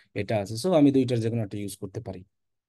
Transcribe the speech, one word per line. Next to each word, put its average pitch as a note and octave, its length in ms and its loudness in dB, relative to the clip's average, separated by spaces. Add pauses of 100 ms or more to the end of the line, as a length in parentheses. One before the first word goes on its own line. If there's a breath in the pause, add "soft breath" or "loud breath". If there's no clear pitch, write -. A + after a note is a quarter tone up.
(140 soft breath)
এটা G#2+ 240 -2
আছে, G2+ 160 -6
so F3+ 200 0
আমি C#3+ 180 6
দুইটার B2 280 2
যে A2+ 100 -2
কোনো A#2 120 -2
একটা G#2 160 -8
ইউজ G2+ 180 -10
করতে F#2+ 240 -10
পারি। F#2+ 240 -12 (440)